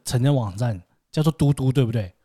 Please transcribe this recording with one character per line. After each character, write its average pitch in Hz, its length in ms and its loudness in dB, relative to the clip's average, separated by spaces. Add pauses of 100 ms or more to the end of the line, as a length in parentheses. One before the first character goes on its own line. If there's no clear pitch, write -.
成 120 200 -2
人 143 120 2
网 107 220 -4
站， 107 260 -4 (300)
叫 156 100 0
做 160 80 2
嘟 143 220 2
嘟， 131 180 -2
对 131 140 2
不 107 80 -2
对？ 104 180 -6 (140)